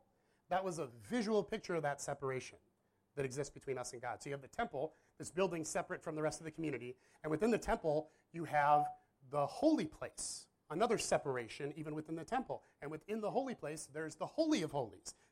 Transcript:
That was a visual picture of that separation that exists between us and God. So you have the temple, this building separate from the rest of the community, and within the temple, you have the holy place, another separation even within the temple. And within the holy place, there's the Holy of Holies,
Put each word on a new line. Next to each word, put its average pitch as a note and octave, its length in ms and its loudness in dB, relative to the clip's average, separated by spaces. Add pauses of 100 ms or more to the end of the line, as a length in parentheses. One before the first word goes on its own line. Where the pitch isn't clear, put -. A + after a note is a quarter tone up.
(480)
That F#3 140 2
was F3+ 160 -2
a D#3 80 -2
visual G3 560 2
picture F#3+ 320 -4
of D#3+ 80 0
that C#3+ 180 0
separation C3 580 -4 (560)
that C#3 100 -2
exists C3+ 280 -4
between C3 260 -6
us B2 140 -6
and A#2+ 100 -10
God. A#2 200 -6
So D3 60 -8
you C#3 60 -4
have C#3 80 -8
the B2+ 60 -18
temple, D#3 460 -4 (220)
this - 140 -10
building E3+ 340 0
separate E3+ 380 -4
from D#3 140 -6
the D3+ 60 -2
rest D3+ 180 0
of E3 40 -14
the D#3+ 60 -8
community, B2+ 460 -4 (260)
and D#3 80 -2
within F3+ 200 4
the - 80 4
temple, D#3 520 2 (220)
you E3 120 -4
have D3 480 6 (380)
the C#3+ 160 2
holy C4+ 400 4
place, - 600 -8 (200)
another G3 300 2
separation C#3+ 800 0
even D3+ 180 -6
within D#3 220 -6
the D#3+ 80 -6
temple. A#3 400 -2 (180)
And - 80 -8
within G3+ 300 -6
the G3+ 100 0
holy B3 240 0
place, D#3 320 -8
there's D3+ 300 -8
the F3 100 -4
Holy D4+ 360 2
of D3 100 -2
Holies, A2+ 420 -4 (180)